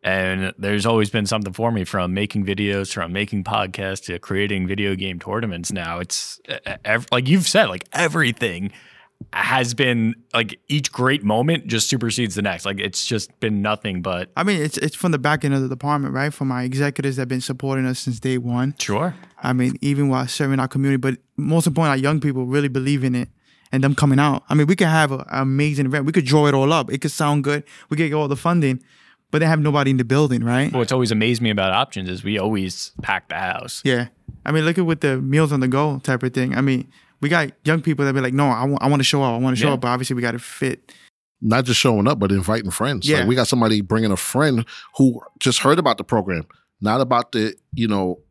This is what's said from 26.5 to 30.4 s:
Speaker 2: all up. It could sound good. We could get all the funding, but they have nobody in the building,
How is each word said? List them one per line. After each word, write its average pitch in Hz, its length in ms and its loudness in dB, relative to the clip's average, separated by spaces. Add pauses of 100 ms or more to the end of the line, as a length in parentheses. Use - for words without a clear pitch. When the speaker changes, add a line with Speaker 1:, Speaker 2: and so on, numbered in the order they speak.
Speaker 2:
all 135 200 4
up. 127 180 0
It 135 80 -2
could 151 120 -4
sound 147 340 0
good. 147 180 -2 (260)
We 156 80 -2
could 160 120 0
get 143 60 -2
all 151 120 0
the 139 80 -2
funding, 147 480 2 (480)
but 151 80 2
they 160 60 2
have 160 160 4
nobody 143 300 2
in 131 60 2
the 127 60 2
building, 127 400 2